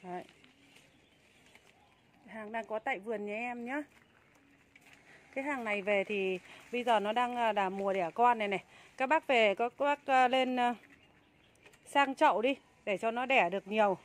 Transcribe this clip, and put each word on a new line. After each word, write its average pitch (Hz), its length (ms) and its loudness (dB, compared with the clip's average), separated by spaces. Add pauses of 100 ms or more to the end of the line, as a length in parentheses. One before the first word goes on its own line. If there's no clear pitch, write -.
Đấy. 180 200 -10 (2000)
Hàng 214 240 -14
đang 226 140 -6
có 220 140 -6
tại 262 200 -4
vườn 208 260 -6
nhà 208 80 -8
em 240 320 -8
nhá. 277 160 -6 (1500)
Cái 269 80 -6
hàng 269 200 -6
này 208 180 -4
về 202 260 0
thì 190 320 -2 (320)
bây 240 120 -6
giờ 226 160 4
nó 208 140 -2
đang, 240 220 -2
à, 233 180 0
là 196 160 0
mùa 196 240 -2
đẻ 180 200 -2
con 240 260 4
này 208 80 -2
này. 190 160 -4 (340)
Các 254 120 -2
bác 311 180 2
về, 220 280 4
các, 240 220 -2
các 277 80 -2
bác, 285 200 0
à, 262 220 4
lên, 254 320 2
à, 240 160 0 (1080)
sang 277 300 2
chậu 226 260 4
đi 262 140 0 (300)
để 202 120 -2
cho 226 140 -2
nó 240 140 -4
đẻ 240 240 4
được 190 180 -6
nhiều. 202 380 2